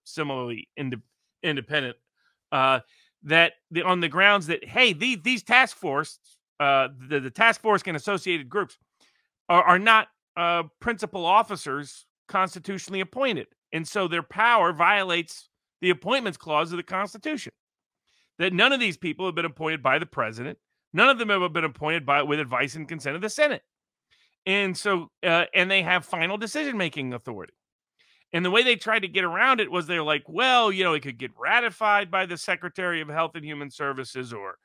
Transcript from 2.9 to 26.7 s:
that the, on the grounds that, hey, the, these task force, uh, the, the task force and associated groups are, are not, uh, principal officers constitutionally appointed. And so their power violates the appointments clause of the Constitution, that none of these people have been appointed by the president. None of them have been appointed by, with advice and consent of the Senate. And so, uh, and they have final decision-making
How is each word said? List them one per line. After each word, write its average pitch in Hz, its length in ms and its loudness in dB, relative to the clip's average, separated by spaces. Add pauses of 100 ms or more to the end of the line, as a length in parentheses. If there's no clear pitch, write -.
that 165 300 4 (180)
the, 165 120 -2
on 180 160 2
the 165 100 -2
grounds 190 380 4
that, 160 160 -4
hey, 160 300 2
the, 226 300 -2
these 240 200 -2
task 247 340 2
force, 151 420 -4 (400)
uh, 139 300 2 (200)
the, 147 100 0
the 131 120 -6
task 220 300 2
force 208 240 2
and 175 100 -4
associated 170 540 -4
groups 190 280 -6 (720)
are, 175 140 8
are 180 160 6
not, 220 300 4 (260)
uh, 170 280 0 (160)
principal 196 460 -6
officers 165 800 0 (220)
constitutionally 190 720 -4
appointed. 220 480 -4 (260)
And 160 140 -6
so 185 200 -2
their 165 140 -2
power 208 500 4
violates 175 800 0 (320)
the 180 80 2
appointments 196 480 -2
clause 160 340 -2
of 175 60 -6
the 170 60 -8
Constitution, 202 680 -6 (840)
that 185 160 0
none 226 180 4
of 269 80 2
these 202 180 -2
people 180 280 -6
have 170 100 -4
been 170 100 -2
appointed 156 360 -6
by 135 160 2
the 160 80 -4
president. 120 540 -8 (340)
None 220 160 6
of 262 80 2
them 220 120 -4
have 180 240 0
been 160 120 -2
appointed 151 400 -4
by, 143 180 2
with 147 160 -2
advice 127 360 -4
and 160 120 -10
consent 147 280 -8
of 180 60 -10
the 214 80 -6
Senate. 294 320 0 (840)
And 190 300 0
so, 185 360 -2 (100)
uh, 170 320 2
and 185 160 2
they 190 120 2
have 175 240 0
final 180 320 -2
decision-making 202 760 -4